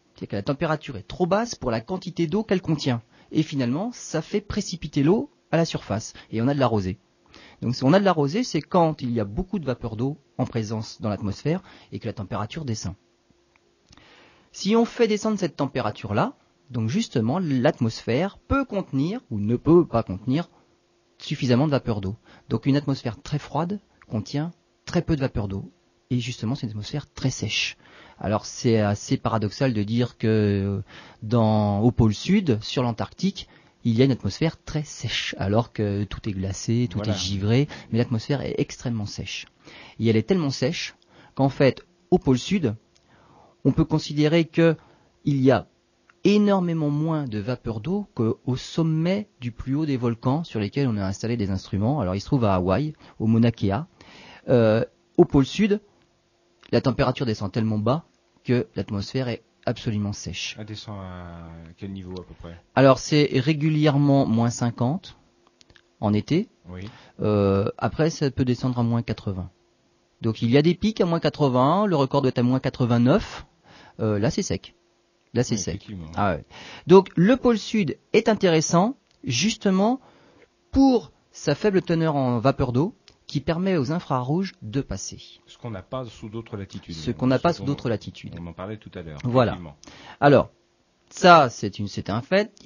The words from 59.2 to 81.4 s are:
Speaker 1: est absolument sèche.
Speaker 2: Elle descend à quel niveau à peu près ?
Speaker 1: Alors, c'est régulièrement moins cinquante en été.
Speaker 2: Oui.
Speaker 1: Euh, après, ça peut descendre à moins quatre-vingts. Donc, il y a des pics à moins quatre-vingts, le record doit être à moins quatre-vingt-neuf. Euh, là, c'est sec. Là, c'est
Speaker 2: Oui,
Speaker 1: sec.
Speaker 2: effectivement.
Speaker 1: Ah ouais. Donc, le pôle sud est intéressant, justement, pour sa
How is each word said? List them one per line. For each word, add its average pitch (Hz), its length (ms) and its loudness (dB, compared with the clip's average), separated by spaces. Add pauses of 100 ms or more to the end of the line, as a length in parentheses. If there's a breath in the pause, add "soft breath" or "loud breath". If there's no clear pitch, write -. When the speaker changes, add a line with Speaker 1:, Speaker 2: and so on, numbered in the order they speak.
Speaker 1:
est 113 160 -8 (220)
absolument 104 460 -4
sèche. - 460 -10
Speaker 2:
Elle 107 80 -14
descend 104 320 -14
à 87 500 -14 (280)
quel 98 160 -10
niveau 92 200 -12
à 90 120 -12
peu 85 100 -20
près ? 85 260 -16 (140)
Speaker 1:
Alors, 131 240 6
c'est 147 360 2
régulièrement 143 920 2
moins 117 240 2
cinquante 123 640 -2 (840)
en 104 120 2
été. 143 360 0 (200)
Speaker 2:
Oui. 92 200 -14 (320 loud breath)
Speaker 1:
Euh, 101 480 2 (100)
après, 151 320 0
ça 147 220 -2
peut 135 120 0
descendre 123 360 0
à - 20 4
moins 117 200 2
quatre-vingts. 95 480 -6 (720)
Donc, 110 200 -2
il 117 80 2
y 127 60 6
a 147 60 6
des 165 120 4
pics 220 260 -2
à 190 60 4
moins 165 140 0
quatre-vingts, 147 640 2
le 180 80 2
record 139 280 2
doit 131 80 4
être - 80 -2
à 120 40 4
moins 127 160 4
quatre-vingt-neuf. 123 880 2 (540 loud breath)
Euh, 107 180 0
là, 104 120 2
c'est 208 120 -2
sec. - 320 -6 (600)
Là, 123 100 2
c'est 120 100 -2
Speaker 2:
Oui, 101 60 -2
Speaker 1:
sec. 87 160 -6
Speaker 2:
effectivement. 90 400 -12
Speaker 1:
Ah 98 180 2
ouais. 71 100 -8 (420 loud breath)
Donc, 185 280 8
le 208 220 6
pôle 240 220 2
sud 196 380 -2 (160)
est 226 160 4
intéressant, 180 680 2 (280)
justement, 196 760 0 (720 soft breath)
pour 262 400 4 (180)
sa - 240 -2